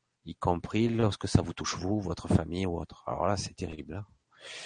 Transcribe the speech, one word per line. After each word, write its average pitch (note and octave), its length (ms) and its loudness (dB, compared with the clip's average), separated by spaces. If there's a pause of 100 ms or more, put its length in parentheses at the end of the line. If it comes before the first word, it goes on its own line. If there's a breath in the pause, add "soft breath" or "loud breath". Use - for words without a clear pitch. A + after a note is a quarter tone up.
(260)
Y E2 80 -10
compris G#2 560 2
lorsque A2+ 360 2
ça G2 140 6
vous E2 140 -4
touche - 240 -4
vous, G2 240 0
votre - 260 -4
famille E2+ 380 2
ou E2+ 120 0
autre. - 280 -10
Alors - 200 0
là, G2 120 2
c'est - 160 -8
terrible, D#2 400 -8
hein. G2+ 120 -8 (600 loud breath)